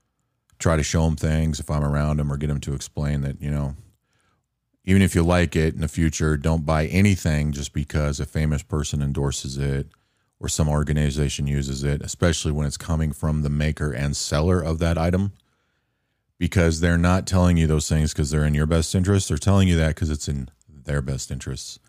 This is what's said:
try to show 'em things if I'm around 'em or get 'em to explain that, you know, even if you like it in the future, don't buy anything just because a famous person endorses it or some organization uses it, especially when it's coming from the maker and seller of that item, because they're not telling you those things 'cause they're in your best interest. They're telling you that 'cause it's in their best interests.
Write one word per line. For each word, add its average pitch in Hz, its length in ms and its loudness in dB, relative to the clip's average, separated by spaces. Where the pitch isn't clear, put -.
try 82 160 2
to 76 80 2
show 80 240 2
'em 78 80 0
things 78 440 0
if - 120 -8
I'm 73 120 0
around 73 360 0
'em 73 120 -2
or 69 60 -4
get 73 120 -4
'em 71 120 -2
to 71 120 -6
explain 73 480 -4
that, 69 200 -6
you 73 80 -6
know, 71 260 -2
even 98 180 6
if 90 140 4
you 85 80 4
like 87 320 2
it 80 180 2
in - 80 -6
the 78 60 -2
future, 78 480 0
don't 80 300 0
buy 78 220 2
anything 82 640 2
just 71 200 -6
because 73 480 -2
a 71 60 -4
famous 76 380 -2
person 73 380 -2
endorses 69 560 -4
it 69 300 -2
or - 100 -6
some 80 180 0
organization 73 760 0
uses 69 380 -2
it, 71 180 -2
especially - 500 -2
when 73 140 -2
it's 71 120 -6
coming 80 340 -2
from 76 320 -2
the 71 60 -2
maker 76 420 -2
and 69 260 -4
seller 87 420 2
of 80 200 -2
that 85 180 0
item, 92 340 0
because 82 400 2
they're 85 180 2
not 90 300 2
telling 90 300 4
you 80 100 4
those 76 200 0
things 78 260 0
'cause 73 180 -2
they're 76 140 0
in 73 100 0
your 76 100 0
best 82 300 0
interest. 95 340 2
They're 78 80 0
telling 98 300 4
you 87 100 4
that 80 180 2
'cause 78 140 -4
it's 73 180 -4
in 67 220 -6
their 71 340 -6
best 65 280 -8
interests. - 480 -10